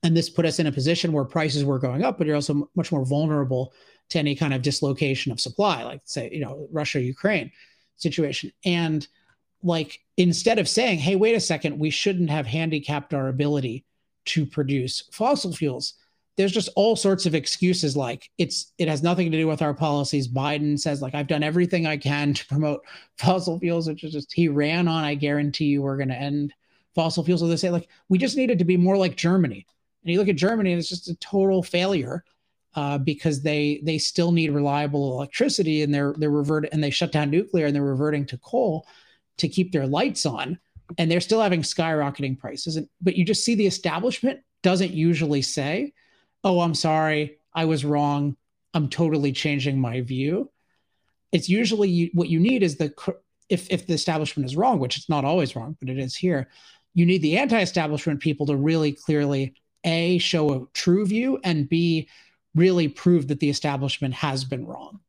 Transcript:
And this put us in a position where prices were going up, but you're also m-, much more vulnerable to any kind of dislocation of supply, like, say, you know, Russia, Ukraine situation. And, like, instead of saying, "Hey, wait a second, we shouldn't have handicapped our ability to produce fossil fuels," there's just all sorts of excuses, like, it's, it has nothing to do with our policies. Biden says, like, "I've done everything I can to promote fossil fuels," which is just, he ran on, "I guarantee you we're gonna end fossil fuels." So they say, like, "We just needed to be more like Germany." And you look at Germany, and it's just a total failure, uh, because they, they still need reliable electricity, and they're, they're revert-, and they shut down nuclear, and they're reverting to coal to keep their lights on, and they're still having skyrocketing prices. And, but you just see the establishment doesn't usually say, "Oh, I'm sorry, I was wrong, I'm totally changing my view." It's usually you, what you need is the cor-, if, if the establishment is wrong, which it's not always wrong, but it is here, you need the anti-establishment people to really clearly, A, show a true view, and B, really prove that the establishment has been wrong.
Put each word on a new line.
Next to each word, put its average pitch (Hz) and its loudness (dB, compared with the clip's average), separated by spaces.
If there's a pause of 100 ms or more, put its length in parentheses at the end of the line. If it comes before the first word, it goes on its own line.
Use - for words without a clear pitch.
And 165 4
this 165 0
put 165 0
us 160 0
in 156 2
a 147 0
position 160 0
where 143 0
prices 147 -2
were 135 0
going 135 -2
up, 254 0
but 160 -2
you're 151 0
also 147 -2
m-, 147 -2
much 175 -2
more 139 0
vulnerable 139 0 (380)
to 170 0
any 147 0
kind 147 0
of 127 -2
dislocation 135 0
of 110 -8
supply, 147 -2
like, 135 -12
say, - -8
you 151 -8
know, 139 -8
Russia, 147 -2
Ukraine 139 -2 (460)
situation. 147 -4 (120)
And, 165 0 (540)
like, 165 -2 (160)
instead 190 4
of 170 0
saying, 226 0
"Hey, 180 0
wait 220 4
a 214 2
second, 151 -2
we 151 0
shouldn't 175 0
have 147 -2
handicapped 151 -4
our 135 -2
ability 135 -2 (420)
to 151 0
produce 135 -4
fossil 226 -2
fuels," - -4 (420)
there's 196 2
just 202 -2
all 220 4
sorts 190 2
of 156 0
excuses, 160 0
like, 127 -6
it's, - -4
it 165 0
has 147 -2
nothing 170 2
to 156 2
do 160 2
with 151 0
our 147 0
policies. 143 0
Biden 147 0
says, 143 -2
like, 131 -8
"I've 147 -4
done 151 0
everything 170 2
I 151 0
can 143 0
to - -6
promote 147 -2 (320)
fossil 180 2
fuels," 170 -2
which 160 -8
is 156 -8
just, 147 -8
he 170 4
ran 151 2
on, 160 0
"I 147 -2
guarantee 147 0
you 143 2
we're 135 -2
gonna 131 -2
end 143 -4 (420)
fossil 165 0
fuels." 175 2
So 170 0
they 170 2
say, 180 0
like, 170 -2 (200)
"We 185 4
just 247 0
needed 240 2
to 175 4
be 185 4
more 185 4
like 180 0
Germany." 165 0 (360)
And 165 -2
you 185 2
look 196 2
at 185 2
Germany, 196 2
and 175 0
it's 165 -4
just 175 -10
a 170 -6
total 190 0
failure, 175 -2 (540)
uh, 143 -2
because 143 -2
they, 147 0
they 156 -2
still 170 0
need 160 2
reliable 143 0
electricity, 156 0
and 147 0
they're, 143 0
they're 151 0
revert-, 151 0
and 156 0
they 143 0
shut 170 -2
down 147 2
nuclear, 165 0
and 143 2
they're 143 0
reverting 143 0
to 127 -12
coal 190 -2 (520)
to 160 0
keep 185 0
their 143 0
lights 175 0
on, 139 -4 (360)
and 165 2
they're 175 4
still 220 2
having 180 2
skyrocketing 143 -2
prices. - -8
And, 156 -6 (120)
but 175 0
you 180 4
just 190 0
see 233 2
the 202 4
establishment 190 -2 (200)
doesn't 185 2
usually 156 2
say, 165 -4 (520)
"Oh, 185 4
I'm 170 2
sorry, 156 0 (140)
I 160 0
was 156 2
wrong, 143 0 (380)
I'm 151 2
totally 151 0
changing 139 0
my 127 -2
view." 135 -4 (800)
It's 175 0
usually 208 2
you, 170 2
what 170 2
you 165 2
need 226 4
is 156 0
the 151 -2
cor-, - -8 (260)
if, 175 -2
if 175 -4
the 170 0
establishment 151 -2
is 135 -6
wrong, 214 2
which 127 -2
it's - -12
not 147 0
always 151 0
wrong, 123 -10
but 131 -8
it 131 -4
is 131 -6
here, 156 -2 (460)
you 170 6
need 175 4
the 160 2
anti-establishment 175 0
people 147 -2
to 143 0
really 151 2
clearly, 143 -2 (300)
A, 170 2
show 151 2
a 131 -4
true 190 2
view, 233 0
and 151 0
B, 165 2 (480)
really 175 4
prove 160 2
that 147 -2
the 147 2
establishment 139 -2
has 135 -2
been 131 -6
wrong. - -14 (100)